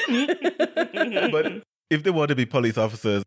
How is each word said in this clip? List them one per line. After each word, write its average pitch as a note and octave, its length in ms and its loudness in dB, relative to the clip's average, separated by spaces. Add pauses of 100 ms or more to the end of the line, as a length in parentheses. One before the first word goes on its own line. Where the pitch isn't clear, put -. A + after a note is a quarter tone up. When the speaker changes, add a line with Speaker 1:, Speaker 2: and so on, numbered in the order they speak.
Speaker 1:
<laughs> D#4 1200 0
Speaker 2:
But F3+ 300 -2 (280)
if D3+ 140 0
they F#3+ 60 4
want D3+ 180 2
to C#3+ 80 2
be B2 100 2
police A#2+ 320 0
officers, G#2+ 480 0